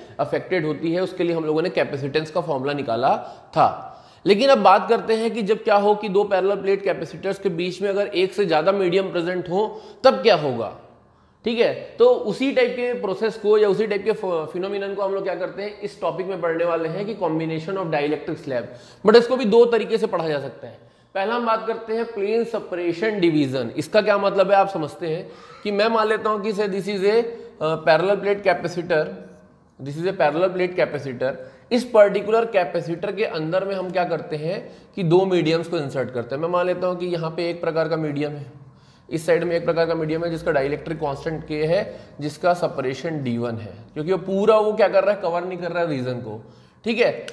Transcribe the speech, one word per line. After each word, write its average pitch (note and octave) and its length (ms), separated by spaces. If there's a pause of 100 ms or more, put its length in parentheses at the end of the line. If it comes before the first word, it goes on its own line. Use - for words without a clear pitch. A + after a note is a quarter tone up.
(200)
affected D#3 460
होती D3+ 280
है, F3+ 80
उसके F3 220
लिए E3+ 120
हम D#3+ 100
लोगों D#3 160
ने F3+ 80
capacitance D3 640
का F3 100
फॉर्मूला C#3+ 320
निकाला B2+ 420 (360)
था। - 440 (300)
लेकिन G#3 240
अब A3 140
बात F#3+ 260
करते G#3+ 260
हैं A3+ 180
कि A#3 100
जब G3+ 200
क्या G#3 140
हो G#3 180
कि G#3 140
दो G3 140
parallel G3 380
plate G3 220
capacitors E3+ 560
के G3+ 100
बीच F3 320
में G3+ 80
अगर G3+ 180
एक F#3 260
से G#3 120
ज़्यादा D#3 260
medium F#3+ 400
present F3 380
हो G3 160 (380)
तब C4+ 200
क्या G3 140
होगा, A#2+ 380 (720)
ठीक A#3 140
है। D#3+ 140 (260)
तो B3 100 (200)
उसी C4 220
type A#3+ 200
के B3 300
process G3+ 360
को G#3 200
या G#3+ 120
उसी F#3+ 180
type G3+ 160
के G#3+ 80
फ-, E3 420
phenomenon G3 420
को G3+ 60
हम G3 120
लोग G3 100
क्या F3+ 120
करते F3+ 260
हैं, G#3 180
इस - 220
topic F3+ 260
में F#3 140
पढ़ने E3 240
वाले E3 240
हैं F#3+ 160
कि G#3+ 100
combination D#3+ 640
of E3 160
dielectric D3 520
slab। B2 200 (400)
But G#3+ 100
इसको A#3 220
भी B3+ 80
दो A#3 200
तरीके A3 320
से G#3 100
पढ़ा E3+ 200
जा D3 120
सकता C3 280
है। - 200 (280)
पहला G3+ 200
हम A#3+ 100
बात A3 220
करते - 280
हैं A3+ 100
plane A3 400
separation F#3 760
division। C3+ 580
इसका G3+ 240
क्या G3+ 160
मतलब G3 340
है G3 60
आप F#3+ 120
समझते D#3+ 380
हैं E3 220 (340)
कि G#3 80
मैं G#3 180
मान A3 180
लेता G#3+ 220
हूँ G#3+ 140
कि G#3+ 100
say G3+ 140
this F#3+ 220
is G3 160
a, G#3+ 100 (460)
uh, D#3 240
parallel F3 380
plate G3+ 200
capacitor, E3+ 600 (760)
this C#3+ 180
is F3+ 140
a - 80
parallel E3 380
plate F3+ 240
capacitor। C3+ 520 (380)
इस A#3+ 120 (100)
particular G#3 580
capacitor E3+ 640
के G#3 100
अंदर E3 400
में G3 100
हम F#3 160
क्या F3+ 140
करते D#3 300
हैं E3 240 (360)
कि G3+ 80
दो F3 220
मीडियम्स E3 420
को F3 100
इंसर्ट C3 340
करते A#2+ 240
हैं। D3 60
मैं E3+ 80
मान F3+ 180
लेता F3+ 200
हूँ F3+ 120
कि F3+ 60
यहाँ E3 260
पे E3+ 180
एक E3+ 120
प्रकार D#3+ 280
का D#3+ 80
मीडियम D3 340
है, C#3+ 140 (640)
इस D#3 160
साइड E3+ 180
में E3+ 120
एक E3 100
प्रकार E3 220
का E3 80
मीडियम D#3+ 280
है F3 80
जिसका E3 200
डाइलेक्ट्रिक D3 480
कांस्टेंट D3+ 480
K D3+ 200
है, G3 320 (220)
जिसका D3+ 320
separation C#3+ 680
D A#2 140
one A#2 200
है, G#2+ 160 (200)
क्योंकि D3+ 180
वो F#3+ 60
पूरा G3 400
वो G#3+ 160
क्या G3+ 140
कर F#3+ 160
रहा G3+ 120
है, G3+ 60
cover F3 240
नहीं F#3 120
कर E3+ 140
रहा E3+ 120
है E3 60
reason B2+ 320
को, A2 200 (440)
ठीक A3+ 140
है। F#3+ 120 (220)